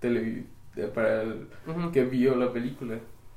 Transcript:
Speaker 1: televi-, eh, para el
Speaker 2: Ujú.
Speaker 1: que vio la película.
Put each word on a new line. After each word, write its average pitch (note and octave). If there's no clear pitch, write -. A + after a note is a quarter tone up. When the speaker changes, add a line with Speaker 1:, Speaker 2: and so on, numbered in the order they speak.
Speaker 1:
televi-, A#2
eh, G#2+
para A2
el A2
Speaker 2:
Ujú. E3+
Speaker 1:
que C3
vio B2+
la B2
película. A#2+